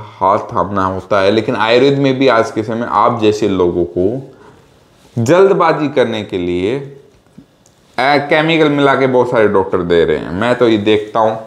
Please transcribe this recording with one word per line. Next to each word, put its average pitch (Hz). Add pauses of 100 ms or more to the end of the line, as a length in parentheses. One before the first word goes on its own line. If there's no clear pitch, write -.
(120)
हाथ 95
थामना 95
होता 95
है। 98
लेकिन 110
आयुर्वेद 123
में 135
भी 135
आज 113
के 110
समय 117
आप 113
जैसे 107
लोगों 87
को 90 (1120)
जल्दबाजी 165
करने 113
के 95
लिए, 90
अ, - (100)
chemical 156
मिला 143
के 131
बहुत 123
सारे 113
doctor 98
दे 85
रहे 78
हैं। 60
मैं 113
तो 123
ये 110
देखता 107
हूँ, 110